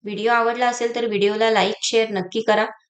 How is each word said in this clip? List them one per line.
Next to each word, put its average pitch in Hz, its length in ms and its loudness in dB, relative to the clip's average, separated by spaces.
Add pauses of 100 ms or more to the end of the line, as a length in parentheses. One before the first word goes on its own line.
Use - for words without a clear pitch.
व्हिडिओ 208 280 -2
आवडला 240 360 0
असेल 233 260 -2
तर 233 120 -2
व्हिडिओला 214 440 2
लाईक, 220 320 2
शेअर 226 280 0
नक्की 196 360 -4
करा. 214 180 2 (260)